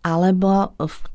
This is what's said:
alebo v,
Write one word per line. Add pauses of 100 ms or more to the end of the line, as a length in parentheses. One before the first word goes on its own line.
alebo
v, (180)